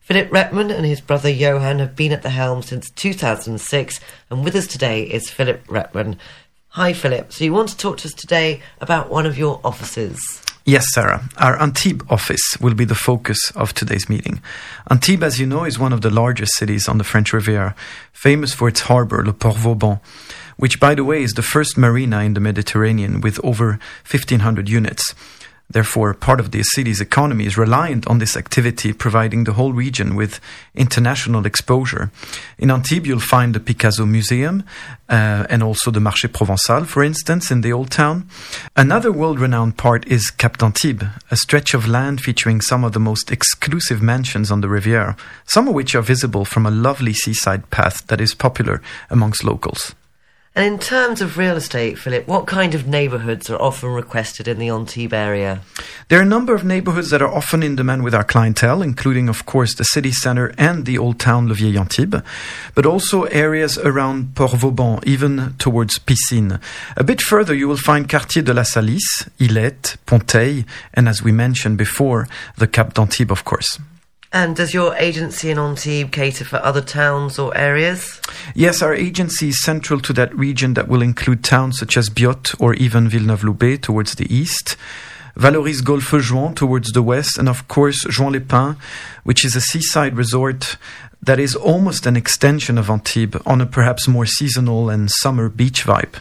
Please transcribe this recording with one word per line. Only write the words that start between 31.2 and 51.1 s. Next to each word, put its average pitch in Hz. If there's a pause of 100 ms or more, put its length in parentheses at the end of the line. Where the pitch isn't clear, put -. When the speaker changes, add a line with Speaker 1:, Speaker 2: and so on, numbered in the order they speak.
Speaker 2:
exposure. 127 (480)
In -
Antibes, 143
you'll 127
find 120
the 107
Picasso 107
Museum, 127 (460)
uh, 107
and 117
also 110
the 107
Marché 104
Provençal, 117
for 143
instance, 160
in 123
the 117
Old 131
Town. 160 (480)
Another 196
world-renowned 127
part 117
is 113
Cap -
d'Antibes, 110 (240)
a 127
stretch 143
of 113
land 131
featuring 113
some 123
of 113
the 107
most 107
exclusive 135
mansions 113
on 104
the 101
Riviera, 104 (300)
some 240
of 226
which 135
are 123
visible 113
from 110
a 107
lovely 120
seaside 107
path -
that -
is 110
popular - (300)
amongst 104
locals. - (600)
Speaker 1:
And 196
in 208
terms 247